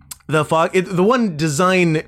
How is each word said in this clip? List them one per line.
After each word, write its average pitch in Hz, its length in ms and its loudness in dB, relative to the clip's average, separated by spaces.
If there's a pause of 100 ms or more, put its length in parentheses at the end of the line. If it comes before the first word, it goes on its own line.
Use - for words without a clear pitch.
(260)
the 151 180 0
fo-, 165 300 0
it, 185 80 2
the 180 220 -2
one 220 340 0
design 165 720 0